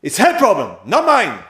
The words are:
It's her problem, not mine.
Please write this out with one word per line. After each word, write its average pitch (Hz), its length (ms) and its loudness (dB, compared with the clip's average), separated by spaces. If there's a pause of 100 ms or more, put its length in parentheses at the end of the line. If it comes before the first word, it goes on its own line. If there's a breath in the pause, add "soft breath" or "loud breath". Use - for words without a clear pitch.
It's 147 160 -8
her 339 200 2
problem, 196 480 0
not 269 200 0
mine. 233 340 0 (100)